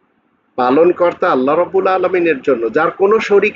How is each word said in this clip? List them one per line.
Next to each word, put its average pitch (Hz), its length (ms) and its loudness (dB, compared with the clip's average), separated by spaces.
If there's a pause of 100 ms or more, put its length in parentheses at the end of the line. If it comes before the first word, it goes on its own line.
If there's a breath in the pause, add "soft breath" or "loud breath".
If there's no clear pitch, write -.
(560)
পালনকর্তা 165 760 0
আল্লাহ 139 240 0
রাব্বুল 180 320 -2
আলামিনের 180 540 0
জন্য, 113 320 -2
যার 160 180 0
কোনো 202 280 0
শরিক 208 360 0